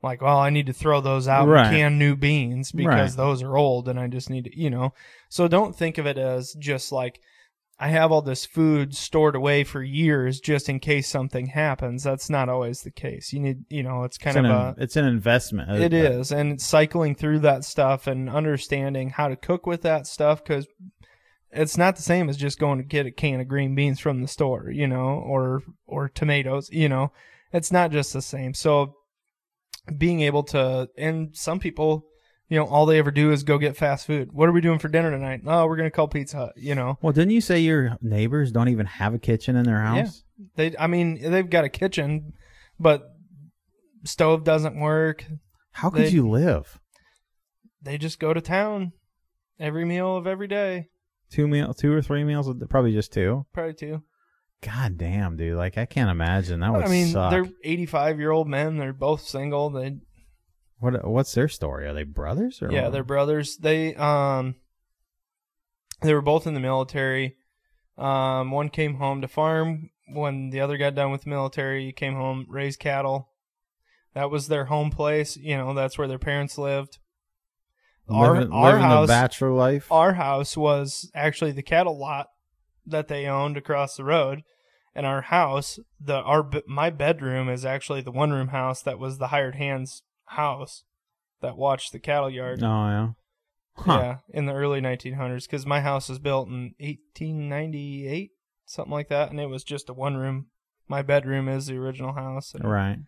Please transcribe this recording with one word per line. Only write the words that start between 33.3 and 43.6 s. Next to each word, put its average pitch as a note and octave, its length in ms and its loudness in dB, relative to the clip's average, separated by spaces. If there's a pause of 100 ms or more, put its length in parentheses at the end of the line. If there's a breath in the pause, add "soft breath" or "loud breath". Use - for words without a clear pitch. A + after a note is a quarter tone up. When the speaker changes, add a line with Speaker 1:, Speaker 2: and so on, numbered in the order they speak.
Speaker 1:
is C#3+ 120 2
go C#3+ 140 4
get D3 200 0
fast C#3 280 0
food. D3 280 -4
"What D#3 160 6
are - 20 4
we F3 80 6
doing E3 200 2
for D#3 100 -6
dinner E3 200 2
tonight?" C3+ 360 -6
"Oh, E3 200 4
we're D#3+ 120 0
gonna D#3+ 120 0
call D3+ 200 2
Pizza D3 280 -6
Hut," B2+ 200 -6
you C#3+ 180 -4
know. C3 260 -2
Speaker 2:
Well, D#3+ 120 2
didn't E3+ 180 6
you A3+ 100 6
say F3+ 180 4
your D#3 420 4
neighbors A#2 500 2
don't A#2 160 4
even A2 180 2
have G2+ 280 -2
a A#2+ 60 -2
kitchen B2 360 0
in B2 100 4
their A2+ 160 2
Speaker 1:
Yeah. A2 220 2
Speaker 2:
house? G3+ 200 -8 (320)
Speaker 1:
They, D#3+ 220 -2
I D#3 100 0
mean, E3+ 320 0 (120)
they've F#3 180 2
got E3+ 140 4
a C#3 60 0
kitchen, D3+ 640 -4 (440 soft breath)
but D#3 260 4 (1000)